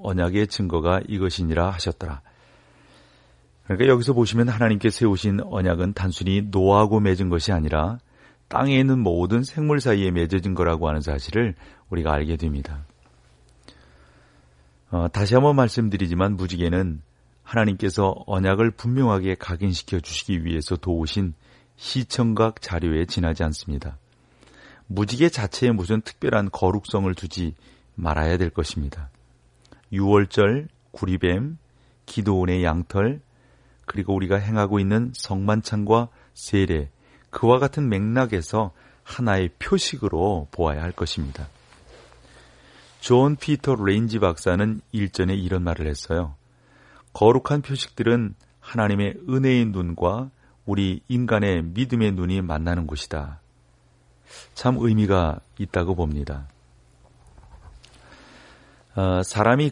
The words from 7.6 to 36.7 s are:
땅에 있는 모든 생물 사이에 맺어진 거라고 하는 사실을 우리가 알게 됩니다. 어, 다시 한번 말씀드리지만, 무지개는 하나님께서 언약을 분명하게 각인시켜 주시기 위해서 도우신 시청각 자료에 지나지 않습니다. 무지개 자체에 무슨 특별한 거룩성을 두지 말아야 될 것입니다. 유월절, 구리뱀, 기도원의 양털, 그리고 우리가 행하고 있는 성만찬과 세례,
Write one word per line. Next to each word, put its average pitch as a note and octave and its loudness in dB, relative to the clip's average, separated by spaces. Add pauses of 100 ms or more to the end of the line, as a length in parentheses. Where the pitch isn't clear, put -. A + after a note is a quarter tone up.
땅에 C3+ 2
있는 C3 4
모든 F#2 2
생물 D3 -2
사이에 G2+ 2
맺어진 F2+ 0
거라고 E2 0
하는 D2+ 0
사실을 D#2 -2 (340)
우리가 D#2 -2
알게 D2+ -2
됩니다. D2 -6 (2000)
어, E2+ -2
다시 G2+ 0
한번 C#3 6
말씀드리지만, G2+ 2
무지개는 F2 -2 (420)
하나님께서 G2+ 0
언약을 G2 2
분명하게 A2 0
각인시켜 F2+ -4
주시기 E2 -4
위해서 E2 -2
도우신 E2+ -2 (420)
시청각 A2+ -2
자료에 E2 -2
지나지 E2+ -2
않습니다. D2 -6 (880)
무지개 G#2 2
자체에 A#2+ 0
무슨 G#2+ 0
특별한 G#2 -2
거룩성을 F#2+ 0
두지 E2+ -6 (400)
말아야 D#2+ 0
될 F2 0
것입니다. D2+ -6 (840)
유월절, G#2 4 (220)
구리뱀, F#2+ 0 (480)
기도원의 F#2 0
양털, G2 0 (680)
그리고 G2 -4
우리가 F#2+ 0
행하고 G#2 0
있는 G#2+ 0
성만찬과 G#2+ 0 (260)
세례, E2+ 0 (400)